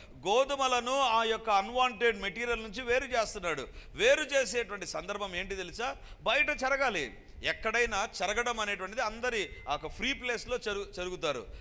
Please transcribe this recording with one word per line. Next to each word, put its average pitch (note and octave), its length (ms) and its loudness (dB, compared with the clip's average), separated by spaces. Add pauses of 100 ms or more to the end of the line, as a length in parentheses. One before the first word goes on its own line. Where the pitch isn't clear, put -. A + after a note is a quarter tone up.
(280)
గోధుమలను C4 720 4
ఆ A3+ 240 6
యొక్క A3 260 0
అన్‌వాంటెడ్ A3+ 720 4
మెటీరియల్ A3 400 -2
నుంచి A3 200 -8
వేరు B3+ 220 2
చేస్తున్నాడు. F#3+ 640 -2 (260)
వేరు C4+ 280 6
చేసేటువంటి A3+ 640 0
సందర్భం F#3+ 500 -4
ఏంటి F#3+ 200 -4
తెలుసా? F#3+ 400 -6 (260)
బయట C#4+ 260 4
చెరగాలి. C4 680 0 (260)
ఎక్కడైనా A3 640 0 (140)
చెరగడం A3+ 380 0
అనేటువంటిది G3+ 420 -2
అందరి A3+ 480 -2 (180)
ఆ C3+ 40 0
యొక్క D3+ 160 -4
ఫ్రీ A#3+ 240 -2
ప్లేస్‌లో A#3+ 440 -4
చెరు-, G3+ 300 -4 (120)
చెరుగుతారు, D#3 480 -2 (140)